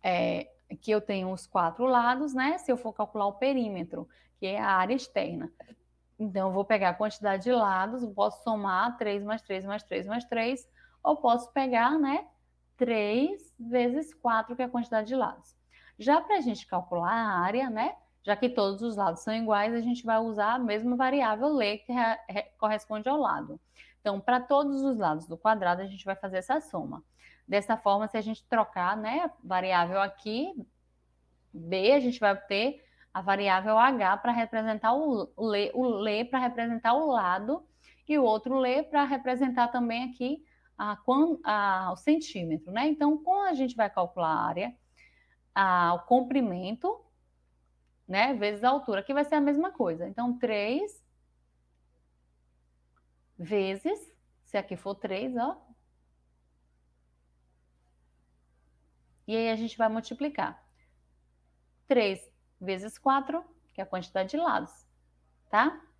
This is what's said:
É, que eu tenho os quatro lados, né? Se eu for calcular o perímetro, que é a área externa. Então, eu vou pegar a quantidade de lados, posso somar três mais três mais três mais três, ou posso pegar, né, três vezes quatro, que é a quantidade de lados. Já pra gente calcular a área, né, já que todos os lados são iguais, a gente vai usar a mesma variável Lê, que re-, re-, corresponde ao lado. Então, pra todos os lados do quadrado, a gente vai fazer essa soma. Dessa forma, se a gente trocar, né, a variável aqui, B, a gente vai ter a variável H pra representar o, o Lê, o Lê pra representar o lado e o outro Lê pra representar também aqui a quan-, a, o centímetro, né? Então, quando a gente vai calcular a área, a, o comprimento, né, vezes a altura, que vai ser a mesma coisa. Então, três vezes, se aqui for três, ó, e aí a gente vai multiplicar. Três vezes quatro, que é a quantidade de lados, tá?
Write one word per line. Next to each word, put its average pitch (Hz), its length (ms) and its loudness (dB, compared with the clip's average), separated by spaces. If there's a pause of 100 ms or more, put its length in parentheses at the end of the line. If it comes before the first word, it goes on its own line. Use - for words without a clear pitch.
É, 180 460 0 (320)
que 226 100 -8
eu 214 120 2
tenho 190 280 -4
os 185 160 -10
quatro 180 380 0
lados, 254 500 2
né? 269 240 0
Se 262 140 -2
eu 240 60 2
for 226 160 -8
calcular 208 320 -2
o 202 80 -2
perímetro, 202 720 -4 (320)
que 196 60 -6
é 196 120 -4
a 214 120 0
área 190 240 4
externa. 170 580 -4 (680)
Então, 190 300 -2
eu 185 40 -2
vou 196 120 0
pegar 196 260 2
a 175 40 -4
quantidade 202 500 -2
de 247 80 2
lados, 220 640 0
posso 208 280 0
somar 208 540 0
três 202 260 -2
mais 214 200 -6
três 190 220 -6
mais 208 180 -6
três 190 240 -6
mais 233 180 -4
três, 240 440 -2 (340)
ou 302 140 2
posso 240 360 2
pegar, 262 460 2
né, 302 280 0 (500)
três 233 840 0
vezes 247 560 0
quatro, 226 400 -2
que 254 80 -4
é 247 40 0
a - 20 -8
quantidade 226 400 -2
de 254 80 -2
lados. - 400 -4 (420)
Já 285 220 4
pra 381 200 2
gente 240 260 -4
calcular 175 460 -2
a 214 280 0
área, 226 280 0
né, 233 280 -2 (260)
já 202 140 0
que 247 120 0
todos 202 340 0
os 226 140 -4
lados 175 240 0
são 220 140 -4
iguais, 220 400 0
a 233 60 -2
gente 240 240 -4
vai 226 140 2
usar 220 360 0
a 262 40 0
mesma 233 380 0
variável 262 560 2
Lê, 214 260 0
que - 140 -10
re-, 226 360 0
re-, 202 280 -6
corresponde 214 520 -2
ao 294 100 2
lado. 156 420 -2 (400)
Então, 202 200 -2
pra 247 200 2
todos 277 420 2
os 269 140 2
lados 165 300 0
do 165 100 -10
quadrado, 190 460 2
a 196 40 -8
gente 196 180 -16
vai 196 100 -4
fazer 190 240 -6
essa 262 220 -2
soma. 151 420 -8 (460)
Dessa 202 280 2
forma, 208 300 2
se 220 100 -6
a 220 40 0
gente 214 260 -8
trocar, 202 500 0
né, 233 280 -2
a 320 60 -4 (120)
variável 185 580 2
aqui, 220 540 -4 (1000)
B, 185 400 2
a 285 80 6
gente 247 200 -2
vai 202 160 4 (100)
ter 226 380 -2 (280)
a 185 80 -6
variável 196 580 2
H 226 400 4
pra 240 140 0
representar 220 640 0
o, 277 420 0
o 226 100 -4
Lê, 208 280 0
o 254 120 0
Lê 214 380 -2
pra 262 140 -4
representar 233 560 0
o 311 140 2
lado 214 580 0 (420)
e 302 100 2
o 262 60 4
outro 220 340 2
Lê 262 240 2
pra 302 220 0
representar 254 640 0
também 240 360 -2
aqui 254 380 -6 (360)
a 208 180 -4
quan-, 294 480 2
a, 196 480 2
o 185 40 -4
centímetro, 180 760 -2
né? 240 140 0
Então, 302 320 2
quando 370 300 2
a 339 60 0
gente 254 220 -2
vai 208 140 2
calcular 175 420 0
a 165 140 0
área, 180 280 -4 (800)
a, 180 400 4
o 175 120 -6
comprimento, 247 960 0 (1040)
né, 214 240 2
vezes 208 320 -2
a 247 60 6
altura, 247 320 0
que 269 100 -6
vai 285 120 2
ser 285 100 -2
a 294 60 4
mesma 294 300 2
coisa. 175 380 -4
Então, 240 300 -4
três 240 640 -2 (2250)
vezes, 196 800 -2 (280)
se - 120 -8
aqui 196 200 -4
for 196 180 -8
três, 208 420 -6
ó, 262 240 -4 (3750)
e 214 100 -2
aí 226 140 2
a 226 60 0
gente 226 200 -6
vai 226 120 2
multiplicar. 233 800 -6 (1200)
Três 208 460 0 (280)
vezes 190 360 -8
quatro, 277 480 0 (280)
que - 80 -12
é 190 40 -4
a - 20 -10
quantidade 190 440 -4
de 294 60 -4
lados, - 500 -2 (640)
tá? 240 300 2 (200)